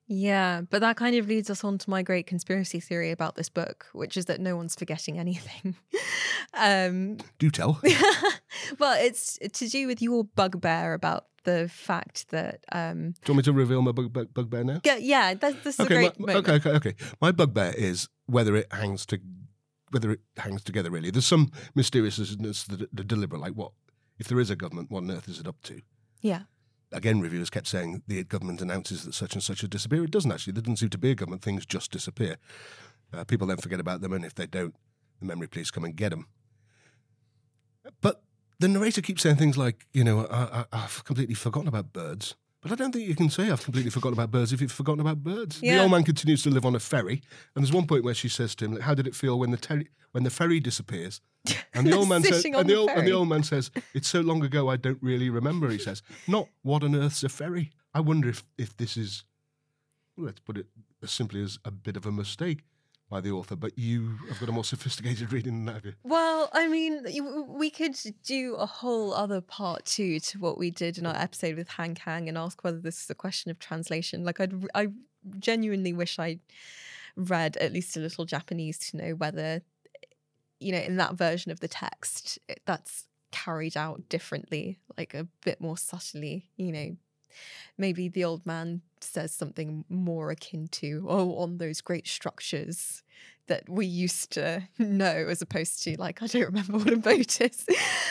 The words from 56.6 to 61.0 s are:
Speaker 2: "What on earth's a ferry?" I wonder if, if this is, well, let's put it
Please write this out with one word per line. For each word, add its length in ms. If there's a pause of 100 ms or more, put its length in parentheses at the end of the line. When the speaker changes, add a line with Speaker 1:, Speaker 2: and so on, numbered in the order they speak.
Speaker 2:
"What 200
on 120
earth's 280
a 60
ferry?" 420 (220)
I 60
wonder 300
if, 140 (140)
if 200
this 200
is, 260 (920)
well, 100
let's 120
put 180
it 100 (360)